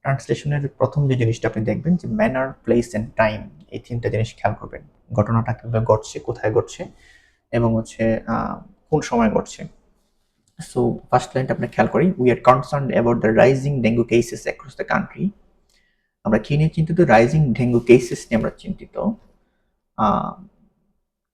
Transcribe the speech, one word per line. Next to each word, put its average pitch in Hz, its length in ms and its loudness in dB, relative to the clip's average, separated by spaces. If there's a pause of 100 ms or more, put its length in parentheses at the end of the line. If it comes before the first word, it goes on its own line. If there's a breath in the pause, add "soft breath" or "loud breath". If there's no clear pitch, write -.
ট্রান্সলেশনের 143 680 -4
প্রথম 143 400 0
যে 131 60 2
জিনিসটা 113 320 0
আপনি 110 180 -4
দেখবেন 156 300 0
যে - 120 -8
manner, 131 440 -2 (160)
place 120 280 2
and 107 100 -2 (120)
time, 107 320 0 (220)
এই 113 80 -12
তিনটা 120 300 -6
জিনিস 113 260 -2
খেয়াল 104 240 -2
করবেন। - 220 -16 (320)
ঘটনাটা 113 400 0
কিভাবে 113 320 -4
ঘটছে, - 340 0
কোথায় 110 340 -4
ঘটছে - 320 -2 (640 soft breath)
এবং 117 240 0
হচ্ছে, 113 520 -2
আহ, - 340 -6 (280)
কোন 151 120 2
সময় 226 300 0
ঘটছে। - 320 -4 (1000)
So 120 360 -2 (140)
ফার্স্ট - 240 -2
লাইনটা 135 180 -2
আপনি - 140 -4
খেয়াল - 200 0
করি, 170 240 2
"We 123 140 0
are 120 160 4
concerned 139 580 2
about 117 220 2
the - 80 2
rising 131 520 4
dengue 117 220 2
cases - 400 0
across - 340 -10
the - 100 -6
country।" - 420 -4 (920)
আমরা 113 140 2
কি 143 200 -2
নিয়ে 156 120 2
চিন্তিত? 165 320 0
রাইজিং 127 520 4
ডেঙ্গু 120 260 2
কেসেস - 400 4
নিয়ে - 160 -6
আমরা 110 220 -2
চিন্তিত। - 540 -8 (880)
আহ, 107 460 -2 (920)